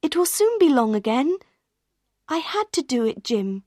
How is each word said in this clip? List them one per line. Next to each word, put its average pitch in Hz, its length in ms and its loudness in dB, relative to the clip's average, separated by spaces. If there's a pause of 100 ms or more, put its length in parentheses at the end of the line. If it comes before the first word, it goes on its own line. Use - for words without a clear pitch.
It 302 140 -4
will 349 100 2
soon 440 320 0
be 381 100 6
long 240 260 4
again. 247 440 0 (880)
I 320 100 -4
had 415 340 -6
to 339 100 -4
do 247 220 -2
it, 220 180 -2
Jim. 196 440 -4